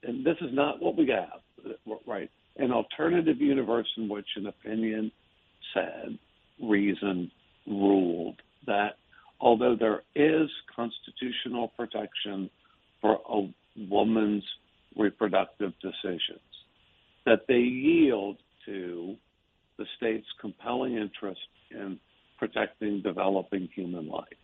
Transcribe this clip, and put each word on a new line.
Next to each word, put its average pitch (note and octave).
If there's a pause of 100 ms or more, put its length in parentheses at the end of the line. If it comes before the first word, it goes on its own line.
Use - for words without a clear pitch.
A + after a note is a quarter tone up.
and B2+
this D#3+
is D3
not C#3+
what E3+
we D#3
have, F#2+ (640)
right, G#2 (260)
an B2+
alternative D#3
universe A#2+ (100)
in A2
which G2+
an G2+
opinion A2 (600)
said, - (420)
reasoned, G2 (340)
ruled F#2+ (240)
that G#2 (440)
although B2
there A2 (140)
is D#3 (240)
constitutional A#2+
protection G#2 (500)
for G#2+ (100)
a G#2 (400)
woman's G#2 (520)
reproductive G2
decisions, - (840)
that A2+
they C3
yield B2 (300)
to F2+ (640)
the G#2+ (100)
state's A2 (140)
compelling B2
interest G#2 (300)
in G2+ (400)
protecting G#2+
developing F#2+
human F2
life. D#2+ (180)